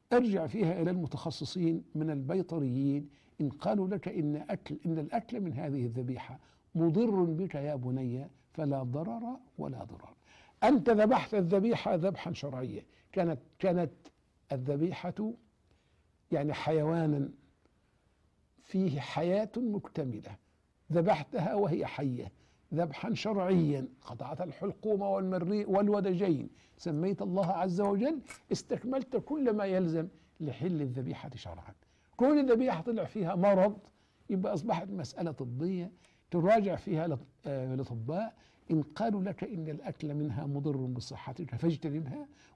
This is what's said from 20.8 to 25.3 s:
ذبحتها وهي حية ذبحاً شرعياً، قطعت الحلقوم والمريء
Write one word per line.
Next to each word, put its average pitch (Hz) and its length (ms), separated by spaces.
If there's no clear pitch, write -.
ذبحتها 170 640
وهي 202 300
حية 123 460
ذبحاً 170 400
شرعياً، 180 760
قطعت 139 400
الحلقوم 196 600
والمريء 190 680